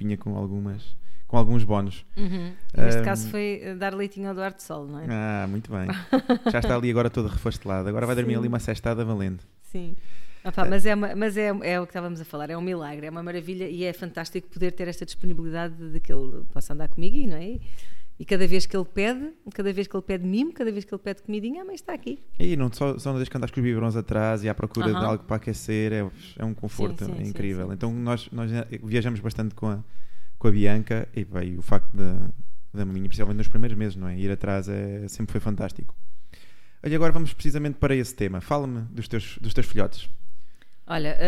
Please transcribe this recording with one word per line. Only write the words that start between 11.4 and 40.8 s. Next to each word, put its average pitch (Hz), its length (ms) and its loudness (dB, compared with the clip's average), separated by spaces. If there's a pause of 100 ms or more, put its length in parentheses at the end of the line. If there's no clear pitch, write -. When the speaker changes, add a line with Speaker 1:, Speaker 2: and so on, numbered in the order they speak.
Speaker 2:
é 180 180 -4
o 175 60 -8
que - 40 -20
estávamos 175 300 -10
a 165 40 -14
falar, 151 260 -12
é 170 60 -10
um 170 40 -10
milagre, 151 460 -10
é 156 40 -14
uma 170 120 -12
maravilha 175 460 -10
e 170 160 -10
é 175 80 -6
fantástico 175 560 -12
poder 175 240 -2
ter 175 160 -6
esta 175 180 -12
disponibilidade 165 680 0 (180)
de 160 80 2
que - 120 4
ele 135 400 6
possa - 200 2
andar 147 160 2
comigo 185 280 8
e, 285 120 6
não 156 80 6
é? 196 240 -6 (580)
E 156 60 -14
cada 185 220 6
vez 180 200 8
que - 100 -2
ele 185 80 -2
pede, 254 480 -4 (220)
cada 196 180 -4
vez 190 140 -6
que 202 100 -12
ele 185 60 -6
pede 185 240 -8
mimo, 247 260 -2
cada 233 180 -6
vez 202 140 -10
que - 80 -16
ele 202 100 -12
pede 196 200 -12
comidinha, 220 400 -10
a - 20 -16
mãe 381 100 -14
está - 200 -14
aqui. 269 240 -12 (200)
Speaker 1:
E 175 180 6
não, 131 160 0
só, 139 260 -6
só 139 120 -8
não 135 60 -4
deixes 127 140 -6
que - 60 -12
andas 123 140 -6
com 135 100 -6
os 120 40 -2
biberons 113 320 -2
atrás 107 480 -4
e 110 40 -4
à 104 60 -6
procura 107 360 -4
de 104 60 -4
Speaker 2:
Aham. 110 100 -4
Speaker 1:
algo 107 180 -6
para 110 120 -8
aquecer, 110 560 -6
é, 101 180 -6 (280)
é 110 60 -8
um 110 100 -8
conforto 101 500 -8
Speaker 2:
Sim, 98 100 -8
sim, - 100 -10
sim, 101 60 -10
Speaker 1:
incrível. 95 380 -6
Speaker 2:
sim. 95 60 -10
Speaker 1:
Então 117 180 -8
nós, 120 380 -8
nós 117 200 -10 (340)
viajamos 113 360 -4
bastante 110 340 -8
com 110 140 -8
a, 104 100 -6 (600)
com 110 100 4
a - 20 10
Bianca 104 640 4
e, 107 80 -6
pá, 90 180 -8
e 90 140 -8
o 87 60 -4
facto - 340 8
da, 92 320 8 (460)
da 104 100 -6
maminha, 95 240 -2
principalmente 104 300 2
nos 107 100 6
primeiros 110 300 8
meses, 104 180 -4
não 92 120 -8
é? 90 100 -6
Ir 98 120 0
atrás 98 380 -4
é, 101 400 -8
sempre - 240 -8
foi 107 80 -4
fantástico. - 540 -4 (880)
Olha, 147 120 -4
agora 165 160 8
vamos 165 200 6
precisamente 147 440 2
para 135 180 0
esse 123 200 -4
tema. 92 260 -6
Fala-me 131 500 -6
dos - 180 -12
teus, - 320 -8
dos - 140 0
teus - 120 6
filhotes. - 420 2 (760)